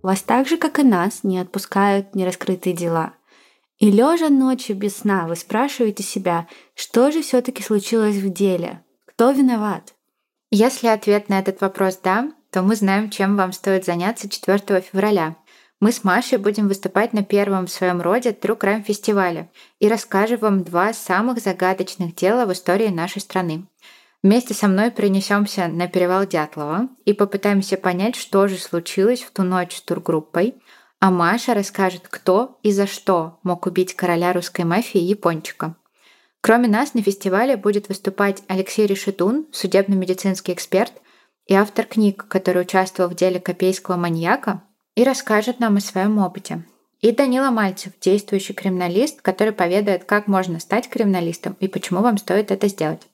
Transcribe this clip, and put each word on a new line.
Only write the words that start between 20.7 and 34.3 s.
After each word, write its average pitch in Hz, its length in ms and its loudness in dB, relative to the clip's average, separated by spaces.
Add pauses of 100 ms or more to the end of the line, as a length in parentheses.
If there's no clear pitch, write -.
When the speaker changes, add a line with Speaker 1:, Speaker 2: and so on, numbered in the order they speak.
Speaker 2:
самых 226 460 -2
загадочных 185 760 -2
дела 226 300 2
в 185 80 -2
истории 196 340 0
нашей 185 340 -4
страны. 175 460 -4 (560)
Вместе 220 320 4
со 208 120 0
мной 202 220 2
перенесёмся 202 800 0
на 170 200 -2
перевал 185 380 2
Дятлова 156 640 -4 (160)
и 202 80 2
попытаемся 196 640 0
понять, 190 380 -2
что 202 320 0
же 190 100 -4
случилось 190 640 -2
в - 80 -18
ту 190 140 -2
ночь 180 340 -2
с - 40 -16
тургруппой, 170 720 -2 (440)
а 190 120 4
Маша 185 420 0
расскажет, 190 560 -2
кто - 540 0
и 208 80 4
за 196 160 2
что 170 560 -2
мог 180 240 -4
убить 185 280 -2
короля 175 380 0